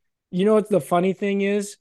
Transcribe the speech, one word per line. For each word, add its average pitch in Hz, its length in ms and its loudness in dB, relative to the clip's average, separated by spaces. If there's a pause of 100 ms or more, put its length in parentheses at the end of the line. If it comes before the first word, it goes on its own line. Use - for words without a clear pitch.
(300)
you 185 160 0
know 214 80 4
what 214 160 2
the 190 100 2
funny 175 320 0
thing 196 300 -4
is? 202 380 -4